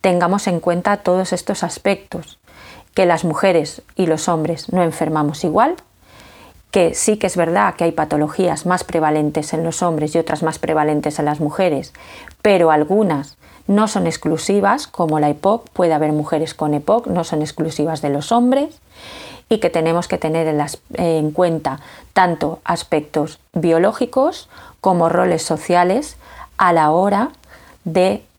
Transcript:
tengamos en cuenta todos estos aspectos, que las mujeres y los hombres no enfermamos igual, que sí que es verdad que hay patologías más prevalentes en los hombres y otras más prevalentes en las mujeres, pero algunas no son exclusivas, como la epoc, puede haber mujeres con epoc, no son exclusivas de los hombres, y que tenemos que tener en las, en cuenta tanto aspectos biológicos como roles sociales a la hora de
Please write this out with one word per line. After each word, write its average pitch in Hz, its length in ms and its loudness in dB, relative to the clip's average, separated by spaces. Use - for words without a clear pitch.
tengamos 185 460 2
en 170 120 0
cuenta 180 380 0
todos 185 360 0
estos 190 300 -4
aspectos, - 720 -6
que 190 120 4
las 170 180 2
mujeres 165 580 0
y 185 100 0
los 160 220 -2
hombres 165 440 -2
no 180 120 2
enfermamos 156 600 -2
igual, 220 320 2
que 165 240 2
sí 214 240 0
que 208 100 -2
es - 80 -4
verdad 180 400 0
que 170 100 -2
hay 165 60 2
patologías 156 760 -2
más 180 180 0
prevalentes 151 720 0
en 160 100 -2
los 165 180 -4
hombres 156 340 -2
y 165 40 4
otras 160 240 -2
más 160 160 -2
prevalentes 151 600 0
en 151 60 0
las 147 140 -2
mujeres, 151 540 -2
pero 175 300 4
algunas 151 680 0
no 208 160 4
son 190 180 -2
exclusivas, 196 800 0
como 151 360 -2
la 147 80 2
epoc, 202 400 -2
puede 170 240 0
haber 151 180 0
mujeres 151 420 -2
con 147 200 -2
epoc, 196 340 0
no 175 160 -2
son 156 180 -4
exclusivas 156 600 -4
de 147 80 -2
los 143 240 -2
hombres, 262 480 0
y 220 120 0
que 180 100 2
tenemos 165 400 0
que - 80 -2
tener 160 300 -2
en 151 100 0
las, 147 220 -4
en 160 380 0
cuenta 156 480 0
tanto 165 520 2
aspectos 151 720 -2
biológicos 202 960 0
como 175 260 2
roles 175 360 2
sociales 180 720 0
a 180 160 4
la 151 180 4
hora 202 400 2
de 185 380 0